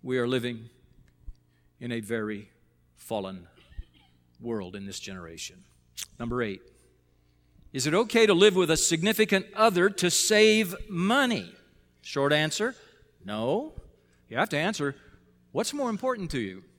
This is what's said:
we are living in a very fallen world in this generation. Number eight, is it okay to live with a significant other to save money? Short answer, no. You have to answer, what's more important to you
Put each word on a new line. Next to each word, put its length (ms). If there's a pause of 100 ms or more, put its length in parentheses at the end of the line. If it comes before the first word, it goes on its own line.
we 160
are 100
living 420 (1080)
in 120
a 80
very 480 (480)
fallen 500 (960)
world 360
in 100
this 140
generation. 640 (540)
Number 240
eight, 200 (1080)
is 140
it 80
okay 320
to 80
live 200
with 160
a 60
significant 760
other 360
to 200
save 640 (140)
money? 640 (500)
Short 300
answer, 440 (480)
no. 480 (560)
You 80
have 140
to 80
answer, 360 (560)
what's 220
more 180
important 420
to 60
you 240 (160)